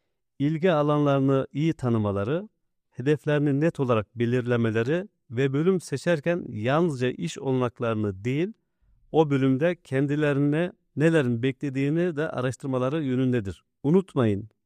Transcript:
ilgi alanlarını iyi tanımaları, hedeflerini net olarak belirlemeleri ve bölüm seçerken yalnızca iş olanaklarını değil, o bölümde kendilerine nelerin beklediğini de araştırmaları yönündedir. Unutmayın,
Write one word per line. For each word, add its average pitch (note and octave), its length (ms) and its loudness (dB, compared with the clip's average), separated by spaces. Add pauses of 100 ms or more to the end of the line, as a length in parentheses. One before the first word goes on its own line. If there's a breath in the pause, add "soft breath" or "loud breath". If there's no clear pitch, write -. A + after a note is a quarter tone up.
(380)
ilgi D#3 340 2
alanlarını C#3+ 800 2
iyi D#3 200 0
tanımaları, A#2 760 -2 (420)
hedeflerini D3 680 0
net D#3+ 200 0
olarak A#2+ 380 0
belirlemeleri A#2+ 920 0 (220)
ve C3 220 -2
bölüm E3 280 0
seçerken E3+ 680 -4
yalnızca B2+ 640 0
iş - 280 -8
olanaklarını A#2 840 -2
değil, D3+ 280 -2 (600)
o D3+ 180 4
bölümde C3+ 520 2
kendilerine D3 920 0 (240)
nelerin C3 460 2
beklediğini C#3 720 -2
de D3+ 140 -4
araştırmaları C3 720 -2
yönündedir. B2 600 0 (180)
Unutmayın, B2+ 680 2 (180)